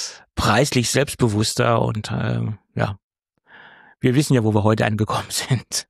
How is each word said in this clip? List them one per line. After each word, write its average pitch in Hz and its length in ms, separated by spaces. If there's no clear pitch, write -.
preislich 117 540
selbstbewusster 120 920
und, 113 300
äh, 117 300
ja. 104 200
Wir 127 160
wissen 143 200
ja, 117 100
wo 107 100
wir 104 80
heute 110 240
angekommen 107 400
<laughs> - 40
sind, - 580